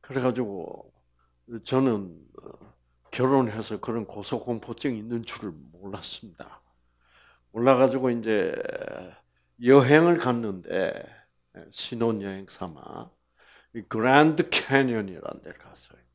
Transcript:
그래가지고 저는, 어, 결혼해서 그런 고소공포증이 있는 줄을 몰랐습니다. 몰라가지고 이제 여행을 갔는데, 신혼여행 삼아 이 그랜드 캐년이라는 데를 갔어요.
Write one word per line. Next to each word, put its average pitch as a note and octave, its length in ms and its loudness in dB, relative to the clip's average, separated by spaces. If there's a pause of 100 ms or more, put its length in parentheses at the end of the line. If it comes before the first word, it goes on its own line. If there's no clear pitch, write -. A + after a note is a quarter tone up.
그래가지고 A#2 920 -6 (720)
저는, G#2 600 0 (160)
어, - 320 -20 (360)
결혼해서 A#2 680 0
그런 A2+ 260 -6
고소공포증이 A#2 880 -6
있는 A#2 280 -6
줄을 - 260 -10 (220)
몰랐습니다. F#2+ 880 -14 (880)
몰라가지고 B2+ 600 4
이제 A2 440 0 (1040)
여행을 C#3+ 580 8
갔는데, F#2+ 760 -2 (800)
신혼여행 G2+ 760 -4
삼아 - 600 -14 (640)
이 A#2 80 -10
그랜드 D3 680 4
캐년이라는 A#2 920 -2
데를 - 160 -18
갔어요. - 400 -20 (160)